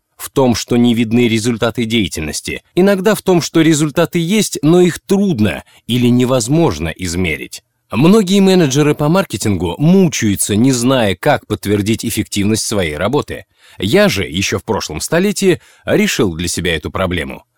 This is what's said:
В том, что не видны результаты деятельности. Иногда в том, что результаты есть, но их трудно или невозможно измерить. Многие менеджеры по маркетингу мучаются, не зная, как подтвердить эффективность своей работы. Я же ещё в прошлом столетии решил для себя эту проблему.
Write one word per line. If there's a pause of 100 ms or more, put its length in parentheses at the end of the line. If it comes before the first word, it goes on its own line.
(180)
В
том,
что
не
видны
результаты
деятельности. (100)
Иногда
в
том,
что
результаты
есть,
но
их
трудно (220)
или
невозможно
измерить. (280)
Многие
менеджеры
по
маркетингу
мучаются,
не
зная,
как
подтвердить
эффективность
своей
работы. (320)
Я
же
ещё
в
прошлом
столетии (240)
решил
для
себя
эту
проблему. (140)